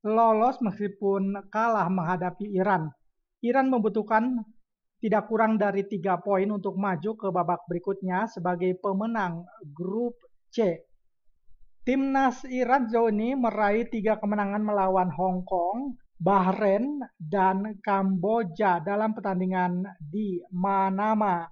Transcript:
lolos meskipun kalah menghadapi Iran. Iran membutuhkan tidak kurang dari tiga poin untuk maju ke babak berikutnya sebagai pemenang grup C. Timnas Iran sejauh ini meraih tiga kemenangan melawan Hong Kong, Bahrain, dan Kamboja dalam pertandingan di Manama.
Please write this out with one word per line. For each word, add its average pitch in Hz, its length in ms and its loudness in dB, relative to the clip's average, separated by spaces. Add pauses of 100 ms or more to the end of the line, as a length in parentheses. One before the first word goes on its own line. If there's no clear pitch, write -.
lolos 226 560 4
meskipun 196 880 -2
kalah 214 400 0
menghadapi 180 640 -2
Iran. 185 320 2 (560)
Iran 262 240 4
membutuhkan 220 720 0 (640)
tidak 214 240 2
kurang 220 320 2
dari 196 240 0
tiga 185 400 -2
poin 196 240 0
untuk 202 320 -4
maju 190 400 -2
ke 202 80 -6
babak 175 400 -2
berikutnya 190 640 -4
sebagai 180 480 -2
pemenang 196 640 -4 (320)
grup 208 400 -4 (400)
C. 196 240 0 (1040)
Timnas 269 640 0
Iran 254 400 2
sejauh 226 240 2
ini 220 240 0
meraih 220 560 0
tiga 214 280 0
kemenangan 208 440 -2
melawan 190 480 2
Hong 180 320 0
Kong, 196 560 -2 (200)
Bahrain, 202 840 2 (160)
dan 190 640 0
Kamboja 196 1000 0
dalam 208 280 0
pertandingan 185 880 -2
di 180 400 -6 (120)
Manama. 196 1000 0